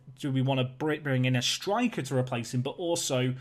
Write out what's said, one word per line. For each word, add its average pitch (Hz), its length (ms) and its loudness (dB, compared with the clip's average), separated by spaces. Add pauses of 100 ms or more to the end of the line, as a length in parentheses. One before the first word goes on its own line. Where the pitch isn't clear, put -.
(180)
do 139 140 -4
we 131 80 2
wanna 131 240 2
br-, 151 380 -2
bring 131 240 2
in 127 100 4
a 120 60 2
striker 226 580 0
to 131 160 -2
replace 123 380 0
him, 123 80 2
but 143 80 -2
also, 143 720 0